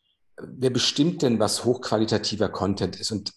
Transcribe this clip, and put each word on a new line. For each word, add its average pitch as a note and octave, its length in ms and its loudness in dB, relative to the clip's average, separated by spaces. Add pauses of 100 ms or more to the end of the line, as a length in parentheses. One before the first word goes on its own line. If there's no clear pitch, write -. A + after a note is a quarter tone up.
(360)
wer - 320 -4
bestimmt C#3+ 540 0
denn, A#2+ 160 4
was G#2 260 0
hochqualitativer A2 840 2
Content F#2+ 460 -2
ist? - 140 -8
Und F#2+ 260 -6